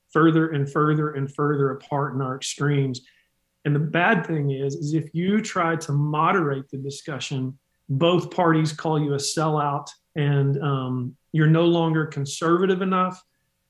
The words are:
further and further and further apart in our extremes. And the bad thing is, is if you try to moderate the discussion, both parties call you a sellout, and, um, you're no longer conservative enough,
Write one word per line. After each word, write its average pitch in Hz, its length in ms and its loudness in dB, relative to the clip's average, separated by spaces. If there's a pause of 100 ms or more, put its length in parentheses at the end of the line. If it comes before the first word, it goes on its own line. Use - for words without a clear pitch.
(120)
further 160 380 4
and 139 180 -2
further 151 440 0
and 139 200 -6
further 143 380 0
apart 139 460 -4
in 135 40 -2
our 131 140 -4
extremes. 135 720 -2 (580)
And 147 120 2
the 147 40 2 (200)
bad 185 260 2
thing 147 240 -2
is, 139 240 -2
is 147 200 -4
if 151 200 -4
you 190 260 0
try 170 360 0
to 160 160 -6
moderate 151 760 0
the 139 100 -10
discussion, 135 800 -8 (320)
both 165 440 2
parties 160 400 2
call 156 280 -2
you 143 140 -2
a 139 40 -2
sellout, 147 680 -2 (300)
and, 139 460 2
um, 127 540 -4 (160)
you're 156 140 4
no 160 200 6
longer 165 400 2
conservative 170 760 0
enough, 185 400 -2 (480)